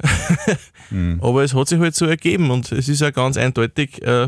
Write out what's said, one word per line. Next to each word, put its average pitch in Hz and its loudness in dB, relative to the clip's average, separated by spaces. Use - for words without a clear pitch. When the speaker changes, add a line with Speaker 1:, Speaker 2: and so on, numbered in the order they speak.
Speaker 1:
Hm. 87 -2
Speaker 2:
Aber 127 2
es 131 0
hat 131 0
sich 165 2
halt 165 2
so 170 0
ergeben 165 0
und 123 -2
es 127 -2
ist 143 0
ja 147 2
ganz 135 0
eindeutig, 127 -2
äh, 123 2